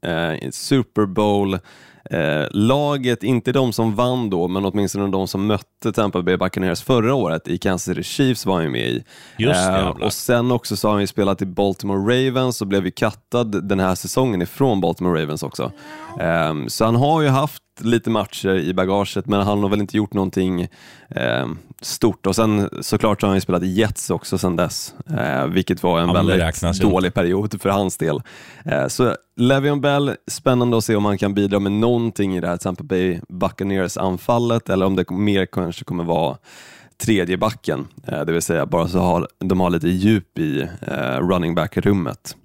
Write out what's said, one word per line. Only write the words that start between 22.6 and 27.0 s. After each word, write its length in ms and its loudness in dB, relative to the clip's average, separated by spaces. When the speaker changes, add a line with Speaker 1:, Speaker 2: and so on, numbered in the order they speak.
Speaker 1:
såklart 400 0
så 60 2
har 20 4
han 80 4
ju 40 2
spelat 220 0
i 40 -2
Jets 420 0
också 280 -2
sedan 180 0
dess, 380 -4
eh, 300 0
vilket 360 -2
var 160 2
en 80 2
Speaker 2:
Ja, 60 2
men 120 4
det 60 2
Speaker 1:
väldigt 160 2
Speaker 2:
räknas 340 -2
ju 80 4
Speaker 1:
dålig 180 2